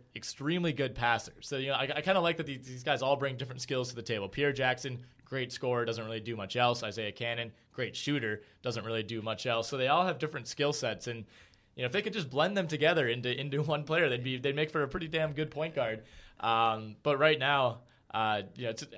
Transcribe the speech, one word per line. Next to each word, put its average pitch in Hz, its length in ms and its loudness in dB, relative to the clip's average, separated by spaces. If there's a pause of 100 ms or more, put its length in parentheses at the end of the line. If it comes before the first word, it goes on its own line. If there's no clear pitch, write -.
(180)
extremely 160 560 0
good 127 220 0
passer. 120 440 2
So, - 160 -6
you 135 120 -2
know, 135 80 0
I, 123 80 0 (120)
I 151 60 0
kinda 190 180 4
like 170 180 4
that 160 80 -4
these, 127 220 -8
these 127 160 -12
guys 135 180 2
all 135 140 6
bring 131 220 -2
different 127 240 -8
skills 127 300 0
to 120 40 -14
the 117 80 -6
table. 104 240 -2
Pierre 143 240 2
Jackson, 127 480 0 (240)
great 127 300 -6
scorer, 120 320 0
doesn't 113 180 -2
really 113 160 -6
do 113 160 -6
much 98 220 -6
else. 120 260 4
Isaiah 104 280 -4
Cannon, 117 400 -4 (220)
great 113 220 -4
shooter, 113 480 0 (180)
doesn't 113 240 -4
really 113 180 -2
do 110 180 -4
much 107 260 -4
else. 117 200 0
So - 80 -4
they 131 120 2
all 160 180 6
have 165 140 -2
different 147 280 -6
skill 143 240 2
sets, 117 360 -4
and, 117 180 -8 (500)
you 131 60 -8
know, 123 60 0
if 127 40 -2
they 196 120 2
could 214 100 -4
just 165 160 -4
blend 156 260 2
them 185 120 0
together 156 400 4
into, 123 300 0
into 139 240 -2
one 151 220 0
player, 156 240 2
they'd 123 160 0
be, 131 140 -2
they'd 139 180 0
make 151 160 0
for 151 120 0
a 135 40 0
pretty 165 220 -6
damn 156 240 0
good 151 180 -2
point 156 240 -4
guard. 113 280 -2 (360)
Um, 110 640 2
but 147 140 4
right 151 220 6
now, 131 400 2 (340)
uh, 107 300 2 (120)
you 127 100 -6
know, 117 40 0
it's, 113 160 -6 (120)